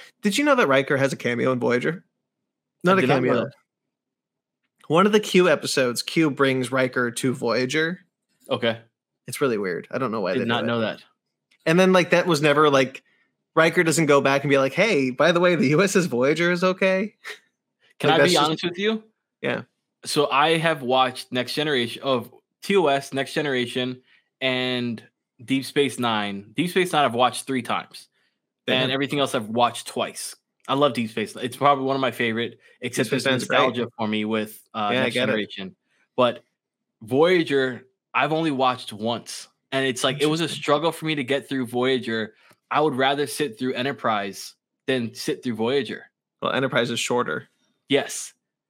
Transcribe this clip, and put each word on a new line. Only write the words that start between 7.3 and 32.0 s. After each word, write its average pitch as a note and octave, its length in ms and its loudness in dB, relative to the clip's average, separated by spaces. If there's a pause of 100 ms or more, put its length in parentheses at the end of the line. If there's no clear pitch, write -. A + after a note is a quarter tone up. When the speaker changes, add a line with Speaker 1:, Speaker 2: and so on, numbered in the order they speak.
Speaker 1:
Voyager. C3 680 -2 (500)
Speaker 2:
Okay. A2+ 300 -2 (480)
Speaker 1:
It's - 140 -10
really B2 160 2
weird. F2+ 340 -4
I A2+ 80 -6
don't B2 120 -2
know A2 100 -4
why F#2 120 -2
Speaker 2:
Did B2+ 80 0
Speaker 1:
they A#2 40 -2
Speaker 2:
not A#2 160 0
Speaker 1:
do - 40 -4
it. - 20 -2
Speaker 2:
know A#2 140 -2
that. G#2 220 -6 (640)
Speaker 1:
And E3 140 4
then, F#3 140 6
like, F3+ 160 4
that F3 180 4
was D3+ 140 2
never, D3+ 280 6
like, C3+ 340 2 (520)
Riker E3 280 4
doesn't D#3+ 240 2
go C#3+ 140 6
back C#3 220 2
and D3 60 0
be C#3 80 4
like, C3+ 160 0
"Hey, E3+ 380 2
by D3 220 4
the E3+ 80 0
way, F3+ 140 4
the C#3+ 140 2
U D3+ 140 4
S G3 120 0
S F3+ 100 4
Voyager D3+ 460 0
is F3 120 -2
okay." F#3+ 520 0 (840)
Speaker 2:
Can - 100 2
Speaker 1:
Like, D#3+ 60 4
Speaker 2:
I - 40 4
Speaker 1:
that's D3 120 6
Speaker 2:
be E3+ 40 6
Speaker 1:
just D3 120 4
Speaker 2:
honest D#3 160 -4
with F3 160 -6
you? G#3+ 240 -2 (380)
Speaker 1:
Yeah. B2 220 -4 (420)
Speaker 2:
So D3 260 0
I D#3 260 4
have D#3 240 0
watched B2+ 500 0
Next B2 220 -4
Generation, C#3 480 -2
of C3 320 -2 (300)
T G3+ 140 0
O E3+ 100 4
S, C3+ 260 0
Next C3+ 200 -4
Generation, B2+ 680 -4 (380)
and B2+ 640 -4 (400)
Deep C3 220 -2
Space C3+ 340 -2
Nine. G#2 560 -4
Deep F3 140 -2
Space F3+ 240 0
Nine D3+ 120 2
I've A#2 80 0
watched A#2+ 320 0
three C3 160 -4
times. - 460 -8 (600)
Speaker 1:
Yeah. B2+ 160 0
Speaker 2:
And B2+ 80 -2
everything C#3 280 -2
else C3+ 160 0
I've A2 140 -4
watched A#2+ 380 0
twice. - 480 -8 (340)
I C3+ 60 -2
love C#3 180 2
Deep A#2 160 -4
Space. G#2+ 260 -6
It's A#2+ 220 -8
probably C3+ 260 2
one C3+ 120 -2
of C3+ 60 -4